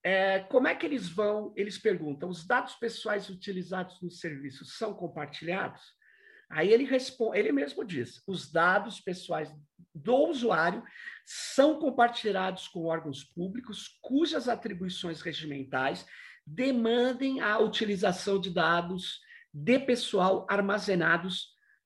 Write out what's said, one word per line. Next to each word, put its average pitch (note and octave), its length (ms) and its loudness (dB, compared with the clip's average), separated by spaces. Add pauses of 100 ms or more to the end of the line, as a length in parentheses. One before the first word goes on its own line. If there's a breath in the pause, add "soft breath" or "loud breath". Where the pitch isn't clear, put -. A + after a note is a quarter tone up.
é, F#3+ 340 4
como B3+ 280 2
é E4+ 60 2
que - 100 -4
eles C4 240 -2
vão, G#3 480 0
eles G3+ 220 -4
perguntam, D#3+ 500 0
"Os F3 180 -10
dados B3 280 0
pessoais G#3 560 -4
utilizados F#3 720 -6
no F3+ 80 -8
serviço C#3+ 560 -10
são G#3+ 260 -6
compartilhados?" E3+ 880 -6 (680 soft breath)
Aí D#3+ 200 2
ele A#3+ 140 8
respon-, B3 500 0
ele G#3 160 2
mesmo C#4+ 320 0
diz, F3 440 -6
"Os F3+ 260 -6
dados F#3 480 2
pessoais D#3 500 -6 (440)
do B3+ 340 4
usuário A3 540 2 (420 loud breath)
são - 540 4
compartilhados G#3 880 0
com E3+ 160 -8
órgãos D#3 400 -4
públicos G3+ 800 -10
cujas D4 440 0
atribuições F#3 760 -4
regimentais C#3 840 -4 (420 loud breath)
demandem B3 960 2
a G#3+ 180 2
utilização G3+ 800 2
de F#3+ 120 -4
dados F3 680 0 (340 loud breath)
de D#3 240 4
pessoal G#3+ 720 2
armazenados F#3 1040 2 (320 soft breath)